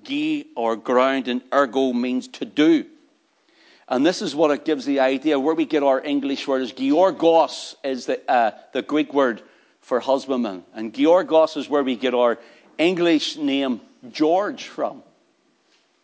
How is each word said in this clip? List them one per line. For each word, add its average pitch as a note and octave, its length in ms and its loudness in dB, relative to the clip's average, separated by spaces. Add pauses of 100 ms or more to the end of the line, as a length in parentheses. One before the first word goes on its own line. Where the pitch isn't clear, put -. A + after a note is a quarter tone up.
gi D3 500 -6
or A2+ 220 -2
ground, B2+ 500 0
and B2 160 -4 (100)
ergo C3+ 400 2
means B2 360 -4
to - 160 -12
do. D3 420 2 (1000)
And C3 180 0
this F#3 160 0
is C#3+ 140 -6
what D3+ 160 4
it C3+ 120 -4
gives C#3+ 200 -2
the C#3 160 0
idea C3+ 400 2
where D#3 160 0
we D#3+ 80 0
get D3 180 0
our C3+ 180 2
English C#3 460 -4
word C3 160 0
is A#2 80 -6
georgos D#3 1120 2
is C3 240 -6
the, C3 240 -4
uh, A#2 220 2 (200)
the B2+ 100 -4
Greek - 300 -2
word C3 300 2 (380)
for - 180 -2
husbandman. A#2+ 680 -2 (100)
And A2 200 -10
georgos D#3+ 600 2
is C3 120 -8
where D3 140 0
we B2+ 140 -2
get B2 180 -2
our A#2+ 240 2 (400)
English E3+ 580 0
name C#3 440 -2 (300)
George D#3 540 -2
from. - 380 -8 (1000)